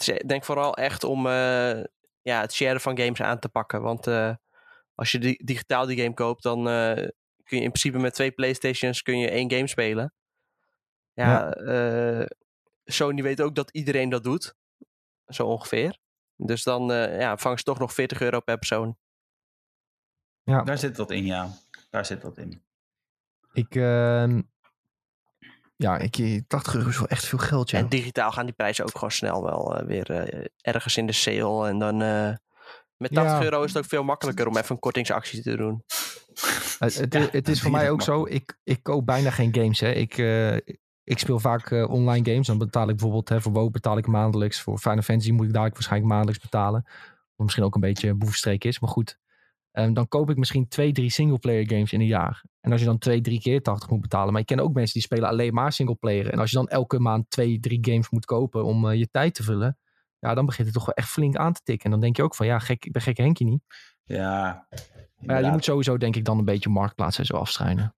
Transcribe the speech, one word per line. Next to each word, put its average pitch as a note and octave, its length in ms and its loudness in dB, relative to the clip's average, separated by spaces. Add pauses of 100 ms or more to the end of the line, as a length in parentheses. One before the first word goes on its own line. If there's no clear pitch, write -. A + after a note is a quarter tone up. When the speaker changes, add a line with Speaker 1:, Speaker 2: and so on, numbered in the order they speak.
Speaker 1:
ik - 220 -2
denk C#3 160 -2
vooral C#3+ 340 -2
echt C#3 260 -2
om, C3 240 -2
eh, B2+ 560 0 (380)
ja, A#2+ 200 -2
het A2 120 -6
sharen C3 280 0
van B2+ 180 -2
games A#2+ 220 0
aan A#2 180 0
te A#2 100 -8
pakken. A2 320 -4
Want, A#2 260 -4
eh, A2+ 260 0 (640)
als A2+ 160 -2
je B2 80 0
di-, B2 240 0
digitaal B2+ 420 -2
die B2+ 160 -4
game A#2+ 120 -2
koopt, A#2+ 300 -4
dan, A#2+ 260 -2
eh, A2+ 240 0 (500)
kun - 140 -4
je A#2+ 60 0
in B2 80 -2
principe B2+ 260 -2
met B2+ 160 0
twee C3+ 180 -2
PlayStations B2+ 680 -2
kun B2 180 -2
je A#2+ 100 0
één B2 220 -2
game B2+ 160 0
spelen. A2+ 460 -2 (1000)
Ja, A#2+ 160 2
Speaker 2:
Ja. G#2 240 2
Speaker 1:
eh, A#2+ 720 -2 (600)
Sony C#3+ 360 0
weet C#3 200 -2
ook D3+ 140 0
dat C#3+ 160 -2
iedereen C3+ 380 0
dat B2 140 -2
doet. C3 320 -4 (720)
Zo A#2+ 180 -4
ongeveer. A2+ 520 -2 (380)
Dus A#2 280 -4
dan, B2 280 -2
eh, A2 280 -2
ja, A2 180 -2
vangen B2 200 -2
ze - 60 -8
toch B2+ 160 -2
nog B2+ 140 -4
veertig C3 280 -2
euro B2 180 0
per A#2 180 -2
persoon. A2+ 400 -4 (1500)
Speaker 2:
Ja. C3 200 2
Speaker 3:
Daar C#3 140 -2
zit C3+ 200 -6
wat G2 140 -6
in, G2 140 -4
ja. F#2 240 -4 (400)
Daar G#2 160 -4
zit F#2+ 180 -10
wat - 140 -14
in. E2+ 260 -16 (880)
Speaker 2:
Ik, B2 220 -4
ehm, A#2+ 680 4 (1300)
ja, F#2 220 0
ik, G#2+ 200 -4
eh, A2 300 0
tachtig - 280 -2
euro A#2+ 140 0
is A#2+ 80 -2
wel C3 100 0
echt - 180 -2
veel B2+ 140 -2
geld, B2+ 300 0
ja. - 80 0
Speaker 1:
En A#2 120 2
digitaal A#2+ 420 0
gaan A#2+ 140 -4
die B2 100 -10
prijzen G#2+ 300 -2
ook - 80 -6
gewoon G#2+ 180 -6
snel F#2 320 -2
wel, D#2+ 340 -2
eh, D#2 80 -4
weer, - 260 -4
eh, - 340 -6 (160)
ergens A#2 360 -2
in A2+ 80 0
de A2 60 -2
sale. G#2+ 560 0
En G2+ 120 0
dan, G#2+ 220 0
eh, G#2+ 320 0 (640)
met B2+ 160 -6
Speaker 2:
Ja. D#3 100 4
Speaker 1:
tachtig D#3 200 2
euro D3 200 0
is D3 100 -4
het D3 100 -2
ook - 60 -14
veel C#3+ 140 0
makkelijker C#3 440 -2
om A2 100 2
even A2 180 0
een - 60 -6
kortingsactie A2+ 600 -2
te A#2 140 -2
doen. A2 280 -4 (960)
Speaker 2:
Het, A#2 180 0
het, C3 160 -2
Speaker 3:
Ja, D3+ 60 4 (120)
Speaker 2:
het C3+ 160 0
is D3+ 140 2
voor - 100 2
Speaker 3:
dat D3+ 80 4
Speaker 2:
mij D3+ 80 4
Speaker 3:
is - 60 2
Speaker 2:
ook C#3 80 0
zo. D3+ 160 2
Speaker 3:
makkelijk. D3 260 -2
Speaker 2:
Ik, - 140 -16 (180)
ik - 80 -4
koop D3 220 0
bijna B2+ 260 2
geen A#2 240 2
games, A2 240 4
hè. A2 120 2
Ik, A#2+ 260 -2
eh, A2+ 380 2 (480)
ik A#2+ 160 -2
speel A#2+ 200 0
vaak, A#2 320 0
eh, A#2 180 2
online A#2+ 420 2
games. B2+ 160 2
Dan A2 100 2
betaal A2+ 320 0
ik G#2+ 60 0
bijvoorbeeld, A2 340 0
hè, A2+ 120 2
voor G#2+ 100 0
WoW A2 200 2
betaal A2 260 0
ik A2 100 0
maandelijks. G#2+ 540 2
Voor G#2 180 -4
Final A2 220 2
Fantasy A2+ 300 2
moet A2 140 4
ik A2 60 0
dadelijk G#2+ 240 0
waarschijnlijk G#2+ 360 0
maandelijks G#2 320 2
betalen. G#2+ 400 0 (520)
Wat A2 100 -2
misschien G#2+ 180 2
ook G2 120 2
een G#2 60 2
beetje G2+ 340 0
boevenstreek G#2 480 0
is, A#2+ 160 -2
maar A#2+ 100 -2
goed. - 300 -4 (520)
Ehm, A2+ 220 2
dan A#2 140 2
koop D3 220 2
ik C#3+ 80 0
misschien C3 300 2
twee, D3 240 2
drie B2+ 180 2
singleplayer A#2+ 600 2
games G#2 240 2
in G2+ 60 2
een A2 80 4
jaar. G2+ 360 0 (160)
En A#2 120 0
als A#2 100 4
je A#2 60 4
dan A2+ 100 4
twee, A#2+ 240 2
drie A#2 200 0
keer C3 200 2
tachtig G#2+ 280 -2
moet A2 120 2
betalen. G2 300 0
Maar G#2+ 100 2
ik A2+ 60 -4
ken C3 120 2
ook D3 140 2
mensen A#2+ 200 0
die A#2 80 -2
spelen A2+ 280 0
alleen A#2 240 0
maar C3 200 2
singleplayer. G#2+ 580 0
En - 80 0
als A2 100 2
je A2+ 60 0
dan B2+ 120 2
elke C3 320 0
maand A2 300 2
twee, A#2 300 2
drie A#2 220 -2
games A2+ 280 2
moet A2+ 160 0
kopen A#2+ 400 0
om, A2 240 2
eh, A2 100 4
je A2+ 120 0
tijd D3+ 220 2
te - 100 -8
vullen. A2 340 0 (420)
Ja, A#2 140 0
dan C3 120 2
begint A#2+ 220 0
het A2 80 -2
toch A2+ 100 -2
wel - 100 -2
echt - 140 -2
flink C#3+ 260 0
aan E3 180 2
te - 100 -8
tikken. - 220 -2
En G#2+ 60 2
dan G#2+ 80 4
denk A#2 180 2
je C#3 60 4
ook D#3+ 120 0
van, G#2+ 100 0
ja, A#2 140 2
gek, A#2 260 -4
ik - 60 -10
ben A#2+ 100 -2
gek B2 160 0
Henkie C3+ 280 4
niet. A#2+ 180 0 (400)
Speaker 3:
Ja, G2 400 -2
Speaker 2:
Maar F#2 260 -6
ja, - 80 -16 (380)
je - 40 -
Speaker 3:
inderdaad. C3 320 0
Speaker 2:
moet D#3 120 2
sowieso, C3+ 340 2
denk A2+ 180 0
ik, A2 100 0
dan A2 120 2
een G#2+ 80 2
beetje G2+ 240 0
marktplaats G2+ 500 0
en - 60 -2
zo - 100 -2
afstruinen. G#2 640 -2